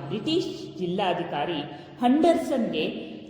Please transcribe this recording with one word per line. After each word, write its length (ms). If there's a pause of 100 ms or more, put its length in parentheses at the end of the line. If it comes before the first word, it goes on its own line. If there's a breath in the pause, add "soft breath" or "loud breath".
ಬ್ರಿಟಿಷ್ 720
ಜಿಲ್ಲಾಧಿಕಾರಿ 840 (400 loud breath)
ಹಂಡರ್ಸನ್ಗೆ 840 (440)